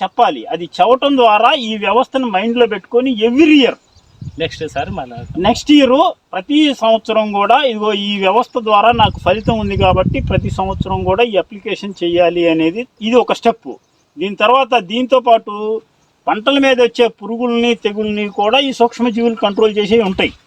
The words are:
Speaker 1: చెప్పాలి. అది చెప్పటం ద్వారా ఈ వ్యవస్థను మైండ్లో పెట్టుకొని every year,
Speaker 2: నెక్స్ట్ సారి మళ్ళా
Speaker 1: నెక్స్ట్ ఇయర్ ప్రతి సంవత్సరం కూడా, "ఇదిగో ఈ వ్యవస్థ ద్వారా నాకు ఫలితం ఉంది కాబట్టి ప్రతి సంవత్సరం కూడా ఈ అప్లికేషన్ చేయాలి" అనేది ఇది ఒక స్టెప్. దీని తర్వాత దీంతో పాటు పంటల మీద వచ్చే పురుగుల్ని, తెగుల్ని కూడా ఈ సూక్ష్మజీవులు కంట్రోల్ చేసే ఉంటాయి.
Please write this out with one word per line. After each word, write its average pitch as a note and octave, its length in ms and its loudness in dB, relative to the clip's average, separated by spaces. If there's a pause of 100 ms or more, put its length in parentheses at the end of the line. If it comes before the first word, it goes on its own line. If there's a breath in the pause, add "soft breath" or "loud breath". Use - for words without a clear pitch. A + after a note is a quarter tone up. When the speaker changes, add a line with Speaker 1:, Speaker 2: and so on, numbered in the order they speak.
Speaker 1:
చెప్పాలి. D#3+ 420 0
అది E3 200 -8
చెప్పటం B3+ 520 2
ద్వారా A3+ 360 4
ఈ A3 240 -4
వ్యవస్థను A#3+ 500 -2
మైండ్లో A#3 380 0
పెట్టుకొని A#3 500 -2
every A#3+ 320 2
year, C#4 260 4 (680)
Speaker 2:
నెక్స్ట్ D#3+ 280 -8
సారి D3 240 -8
మళ్ళా C3 260 -12 (200)
Speaker 1:
నెక్స్ట్ G#3+ 340 0
ఇయర్ C#4+ 400 4 (220)
ప్రతి C#4+ 400 0
సంవత్సరం A3 580 0
కూడా, G3+ 300 2
"ఇదిగో G#3+ 320 -2
ఈ G3+ 260 -4
వ్యవస్థ G3 400 0
ద్వారా G#3+ 320 2
నాకు A3 280 0
ఫలితం G#3+ 400 0
ఉంది G3 180 -4
కాబట్టి F#3 420 2
ప్రతి F#3+ 300 -4
సంవత్సరం F#3+ 540 -4
కూడా F#3+ 200 2
ఈ A3+ 120 -2
అప్లికేషన్ G3 580 -6 (100)
చేయాలి" E3+ 460 2
అనేది E3 380 -2 (140)
ఇది A3+ 140 0
ఒక A3 180 2
స్టెప్. A3 400 -4 (460)
దీని F#3+ 160 -6
తర్వాత A#3+ 440 2
దీంతో A#3 400 0
పాటు A3 640 0 (460)
పంటల A#3+ 300 0
మీద C4+ 240 2
వచ్చే A#3+ 260 2
పురుగుల్ని, A#3 680 -2
తెగుల్ని G#3 520 -4
కూడా G#3 320 -2
ఈ C#4 120 -2
సూక్ష్మజీవులు A#3 640 0
కంట్రోల్ G#3+ 420 0
చేసే G#3 240 2
ఉంటాయి. F#3+ 320 -2 (140)